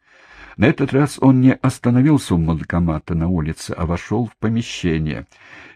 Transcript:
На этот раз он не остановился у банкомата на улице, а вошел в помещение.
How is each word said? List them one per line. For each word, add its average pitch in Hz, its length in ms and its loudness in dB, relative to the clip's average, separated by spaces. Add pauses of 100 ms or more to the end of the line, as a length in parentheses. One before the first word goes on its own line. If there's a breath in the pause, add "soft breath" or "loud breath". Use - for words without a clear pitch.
(560 loud breath)
На 101 100 2
этот 131 280 0
раз 143 260 0
он 131 220 6
не 131 120 6
остановился 127 800 0
у 87 40 2
банкомата 82 760 -2
на 82 140 0
улице, 80 480 -4
а 90 80 -4
вошел 85 420 -4
в - 120 -14
помещение. 80 880 -4 (500 loud breath)